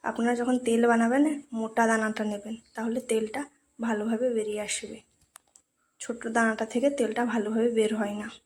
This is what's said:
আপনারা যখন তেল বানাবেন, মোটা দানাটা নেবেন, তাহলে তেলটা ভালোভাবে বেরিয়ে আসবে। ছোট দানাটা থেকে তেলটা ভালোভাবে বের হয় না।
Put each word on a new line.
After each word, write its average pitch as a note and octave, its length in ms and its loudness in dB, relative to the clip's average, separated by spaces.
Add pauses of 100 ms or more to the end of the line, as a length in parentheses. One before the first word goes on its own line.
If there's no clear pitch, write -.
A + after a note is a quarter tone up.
আপনারা A#3 380 0
যখন B3+ 140 2 (100)
তেল A#3 160 4 (100)
বানাবেন, A#3 320 4 (360)
মোটা A3+ 300 0
দানাটা A3 420 0
নেবেন, G#3+ 240 -8 (200)
তাহলে A3+ 260 -4 (100)
তেলটা A3 320 -2 (360)
ভালোভাবে A3+ 480 0 (100)
বেরিয়ে G#3+ 300 -4
আসবে। A3 300 -8 (1040)
ছোট A#3 200 -8 (140)
দানাটা A3+ 380 2
থেকে B3 140 2 (120)
তেলটা A3 240 0 (100)
ভালোভাবে A3 440 2
বের G#3+ 220 4
হয় G#3 220 -2
না। G#3+ 60 -8 (180)